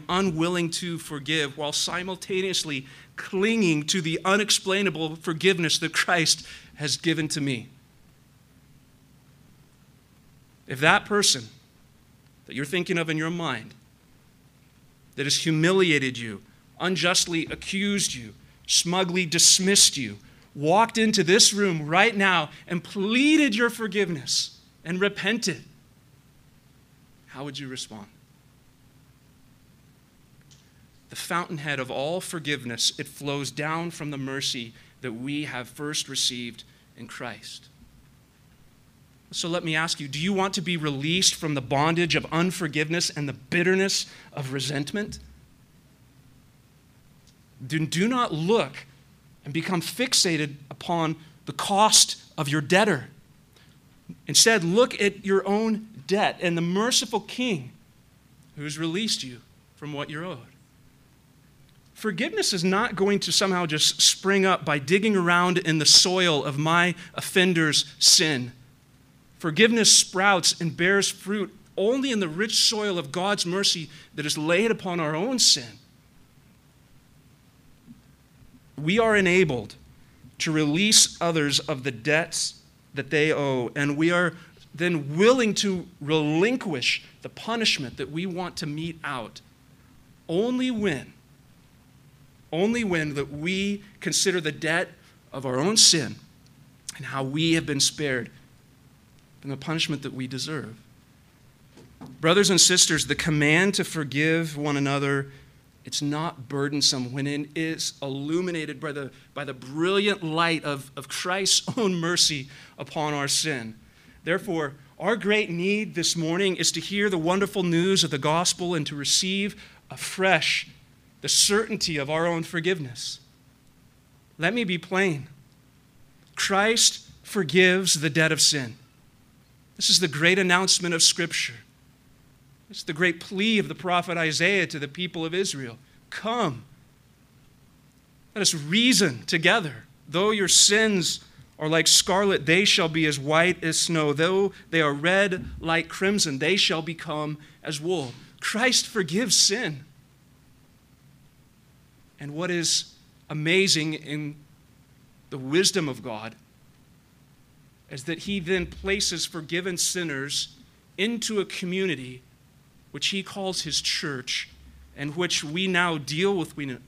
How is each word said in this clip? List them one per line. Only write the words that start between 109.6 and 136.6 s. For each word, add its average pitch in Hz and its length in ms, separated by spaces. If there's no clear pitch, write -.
light 160 400
of, 143 340
of 135 100
Christ's - 680
own 202 160
mercy 165 540
upon 151 340
our 139 140
sin. 127 480
Therefore, 160 500
our 196 160
great 208 360
need 190 420
this 165 220
morning 170 400
is 165 160
to 165 80
hear 202 280
the 190 120
wonderful 190 420
news 175 420
of 156 60
the 143 80
gospel 170 560
and 147 140
to 151 80
receive 190 640
afresh 175 760
the 143 80
certainty 208 680
of 143 120
our 160 160
own 170 160
forgiveness. 160 800
Let 180 160
me 240 80
be 180 160
plain. 185 480
Christ 214 720
forgives 185 800
the 156 80
debt 156 220
of 151 100
sin. 127 360
This - 140
is - 100
the 180 80
great 165 320
announcement 180 560
of 165 80
Scripture. - 520
It's - 140
the 170 100
great 170 260
plea 208 400
of 151 80
the 151 80
prophet 175 420
Isaiah 165 500
to 160 120
the 147 80
people 165 380
of 160 80
Israel. 139 440
"Come, 208 540